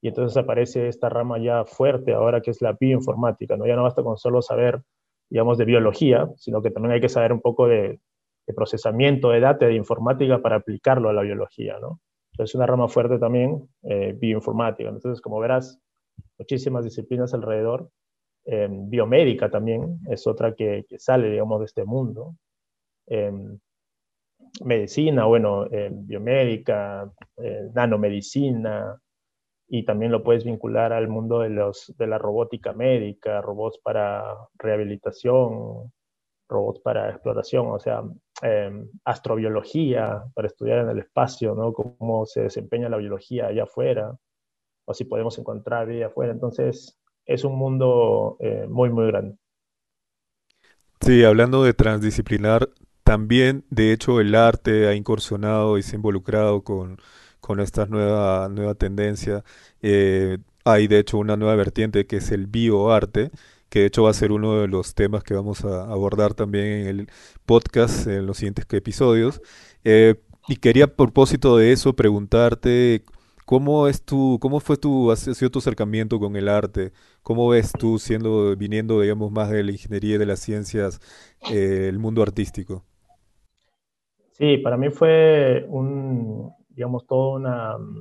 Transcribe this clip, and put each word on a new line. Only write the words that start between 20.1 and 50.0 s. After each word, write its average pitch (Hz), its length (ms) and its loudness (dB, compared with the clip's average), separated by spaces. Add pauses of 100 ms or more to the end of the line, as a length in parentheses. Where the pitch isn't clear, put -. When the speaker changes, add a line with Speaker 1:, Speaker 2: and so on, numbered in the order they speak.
Speaker 1:
es 117 160 -6
otra 113 280 -2
que, 104 320 -4
que 104 120 -20
sale, 123 320 0
digamos, 107 300 -2
de 110 40 -6
este 104 220 -8
mundo. 123 480 -6 (720)
Eh, 104 260 -4 (1300)
medicina, 123 600 0
bueno, 107 440 2
eh, 104 220 -6
biomédica, 104 1200 -4 (260)
eh, 107 380 -12
nanomedicina, 107 1300 -2 (680)
y 117 160 -6
también 110 260 -2
lo 113 140 -2
puedes 117 200 2
vincular 113 480 -4
al 113 160 -4
mundo 113 320 -4
de 110 100 -4
los, 101 460 -6
de 113 120 -4
la 110 100 -4
robótica 110 540 -6
médica, 107 680 -2
robots 104 380 -8
para 104 460 -4 (340)
rehabilitación, 110 1300 -2 (560)
robots 107 320 -4
para 107 300 -4
exploración, 117 580 -4
o 107 100 -6
sea, 113 240 -6 (400)
em, 104 460 -4 (160)
astrobiología 113 1200 -4 (100)
para 107 140 -6
estudiar 117 300 -4
en 117 100 -2
el 110 100 -4
espacio, 120 560 -4
¿no? 113 180 -4
Cómo 113 540 -6
se 113 160 -6
desempeña 113 460 -6
la 113 80 -4
biología 104 500 -8
allá 104 160 -4
afuera, 120 540 -4 (720)
o 117 80 -8
si 127 100 -10
podemos 113 340 -6
encontrar 110 480 -6
vida 117 200 -6
afuera. 120 260 -6
Entonces, 123 640 -6 (260)
es 135 200 -2
un 131 120 -4
mundo, 123 840 2
eh, 107 280 -6
muy, 120 220 2
muy 113 160 0
grande. 101 300 -4 (1600)